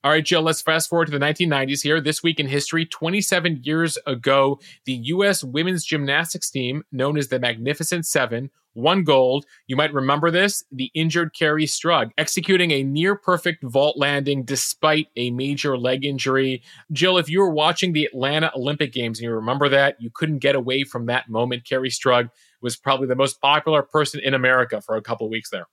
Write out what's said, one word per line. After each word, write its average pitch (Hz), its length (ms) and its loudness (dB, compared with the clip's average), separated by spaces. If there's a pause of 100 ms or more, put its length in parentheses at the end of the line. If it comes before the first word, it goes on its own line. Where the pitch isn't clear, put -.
All 143 80 4
right, 156 120 2
Jill, 165 180 2
let's 160 200 0
fast 160 260 0
forward 165 180 2
to 156 60 -6
the 143 60 -2
nineteen 156 300 0
nineties 139 340 0
here. 151 160 2
This 147 240 -2
week 170 160 0
in 147 80 -2
history, 143 380 -2
twenty-seven 170 800 -2
years 160 320 0 (100)
ago, 135 540 2 (240)
the 131 80 -6
U 143 320 -2
S 202 180 2
women's 160 420 -2
gymnastics 151 680 -2
team, 131 420 -4
known 139 240 0
as 139 120 -2
the 127 120 -2
Magnificent 139 680 -2
Seven, 127 440 -2 (260)
won 170 260 2
gold. 139 420 4 (220)
You 131 80 -6
might 151 180 0
remember 147 380 2
this, 190 400 0
the 131 240 -8
injured 165 400 -2
Carrie 156 320 0
Strug, 147 500 0
executing 175 540 0
a 139 140 0
near-perfect 170 800 0
vault 139 340 2
landing 139 460 0
despite 156 720 0
a 120 160 -4
major 135 440 -2
leg 131 280 -2
injury. 135 580 0 (300)
Jill, 180 260 2
if 151 100 0
you 175 120 2
were 190 100 4
watching 165 420 2
the 151 120 2
Atlanta 143 500 0
Olympic 135 380 -2
Games 117 260 -4
and 117 60 -8
you 117 100 -4
remember 127 340 0
that, 139 320 4
you 117 140 -10
couldn't 156 240 -2
get 139 160 2
away 131 300 -2
from 117 220 -8
that 120 220 -2
moment. 120 360 -2
Carrie 131 260 -2
Strug 123 400 2 (300)
was 120 160 -6
probably 135 320 0
the 127 80 0
most 135 240 0
popular 147 420 2
person 147 400 -2
in 135 100 0
America 127 480 2
for 110 140 -6
a 110 80 -2
couple 117 240 -6
of 110 60 -6
weeks 113 180 -8
there. 90 220 -8